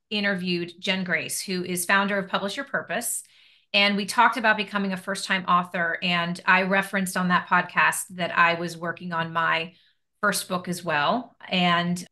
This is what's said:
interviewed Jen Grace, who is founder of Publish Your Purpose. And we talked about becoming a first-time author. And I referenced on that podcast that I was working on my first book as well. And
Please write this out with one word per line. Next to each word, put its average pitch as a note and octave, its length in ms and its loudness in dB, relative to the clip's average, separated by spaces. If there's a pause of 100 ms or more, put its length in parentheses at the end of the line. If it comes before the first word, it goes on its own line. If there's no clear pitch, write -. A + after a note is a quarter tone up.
(100)
interviewed F#3 680 -2
Jen F#3+ 240 -2
Grace, D#3 360 -4
who F#3 240 -4
is F3+ 220 -4
founder G3+ 320 2
of F#3+ 100 -4
Publish G3 300 -4
Your C#4 80 -8
Purpose. F#3 560 -6 (520)
And G3+ 220 4
we G3 120 -2
talked A#3 300 4
about G#3+ 200 4
becoming G3 340 -2
a F#3 60 -4
first-time F#3+ 480 -4
author. F3+ 560 0
And F3 460 0
I F#3 160 6
referenced F#3+ 520 0
on F#3 120 0
that F3+ 200 2
podcast F3 580 2 (100)
that E3+ 200 -2
I E3+ 200 6
was E3 200 -6
working E3+ 380 -8
on E3 200 -2
my E3 400 0 (460)
first G3 300 0
book F3+ 180 -4
as F3 160 -6
well. E3 520 0 (120)
And F3 640 2